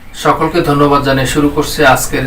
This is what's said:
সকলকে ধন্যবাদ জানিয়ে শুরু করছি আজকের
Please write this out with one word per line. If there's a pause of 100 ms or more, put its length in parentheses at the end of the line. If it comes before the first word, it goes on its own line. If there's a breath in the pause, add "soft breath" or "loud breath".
(140)
সকলকে
ধন্যবাদ
জানিয়ে
শুরু
করছি
আজকের